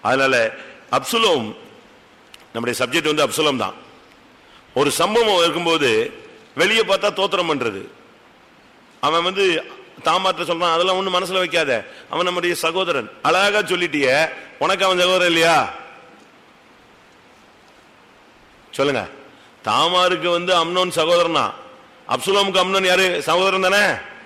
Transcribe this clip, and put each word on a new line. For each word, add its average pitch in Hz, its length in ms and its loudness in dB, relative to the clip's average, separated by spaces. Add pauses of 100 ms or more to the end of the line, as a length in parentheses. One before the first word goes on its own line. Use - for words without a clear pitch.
அதனால 123 540 2 (360)
அப்சலோம் 135 640 0 (960)
நம்முடைய 120 320 -2
சப்ஜெக்ட் 151 300 -2
வந்து 147 120 2
அப்சலோம் 147 300 -2
தான். 101 160 -4 (1000)
ஒரு 139 180 2
சம்பவம் 208 480 2
இருக்கும்போது 156 760 0 (420)
வெளியே 208 260 2
பார்த்தா 196 320 0
தோத்திரம் 185 400 -2
பண்றது. 113 340 -4 (1120)
அவன் 160 220 0
வந்து 185 400 0 (400)
தாமார்ட்ட 175 380 0
சொல்றான், 165 320 0
"அதெல்லாம் 180 220 2
ஒண்ணும் 190 180 -2
மனசுல 180 180 -2
வைக்காத, 160 540 0 (240)
அவன் 170 160 -2
நம்முடைய 175 300 -2
சகோதரன்." 165 560 -2 (100)
அழகா 202 380 2
சொல்லிட்டியே, 156 680 0 (300)
உனக்கு 185 260 0
அவன் 185 140 2
சகோதரன் 180 280 2
இல்லையா? 165 460 2 (3000)
சொல்லுங்க. 135 360 -2 (560)
தாமாருக்கு 175 680 0
வந்து 175 360 0
அம்னோன் 180 240 -2
சகோதரனா, 165 640 0 (560)
அப்சலோமுக்கு 196 480 0
அம்னோன் 190 280 0
யாரு? 185 360 2
சகோதரன் 185 500 2
தானே? 202 420 0 (120)